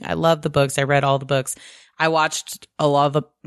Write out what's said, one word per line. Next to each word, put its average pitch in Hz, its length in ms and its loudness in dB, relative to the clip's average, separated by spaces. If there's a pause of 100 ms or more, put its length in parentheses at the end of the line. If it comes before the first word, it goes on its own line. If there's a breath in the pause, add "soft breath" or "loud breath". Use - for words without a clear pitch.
I 87 100 -4
loved 165 300 2
the 160 60 -2
books. 139 280 0
I 139 60 2
read 139 180 0
all 139 160 2
the 135 80 -12
books. 135 300 -4 (420 loud breath)
I 160 80 2
watched - 640 -2 (100)
a 151 80 2
lot 143 200 4
of 139 80 0
the, 151 80 0 (240)